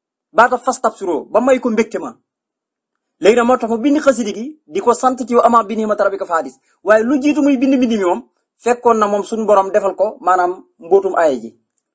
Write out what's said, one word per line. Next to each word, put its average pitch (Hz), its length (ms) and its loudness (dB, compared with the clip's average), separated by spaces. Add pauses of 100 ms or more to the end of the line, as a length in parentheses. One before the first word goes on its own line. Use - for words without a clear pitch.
(360)
baata 240 220 4
fastabsiroo 190 720 -4
ba 214 100 2
may 262 180 2
ko 247 100 -4
mbégte 214 300 -2
ma. 135 120 -10 (1080)
Léegi 196 160 4
nag 233 100 2
moo 247 120 2
tax 226 120 -6
mu 233 80 -2
bind 285 220 0
xasida 233 340 0
gi 254 340 -12
di 151 140 -6
ko 226 120 2
sant 254 240 0 (100)
ci 240 80 -2
"wa 240 100 4
ammaa 233 180 4
bi 208 120 -6
ni'mati 214 280 -2
rabbika 196 220 -6
fa 175 120 -4
haddis." 139 180 -6 (280)
Waaye 214 200 -4
lu 262 180 -2
jiitu 294 200 0
muy 277 160 2
bind 269 200 0
mbind 240 160 -2
mi 202 120 -4
moom, 185 160 -2 (420)
fekkoon 240 340 0
na 214 100 0
moom 202 160 -2
suñu 220 220 -4
borom 196 260 2
defal 190 240 0
ko 208 260 -2
maanaam 180 440 0 (140)
mbootum 185 360 0
aaya 156 240 2
ji. 113 100 -12 (460)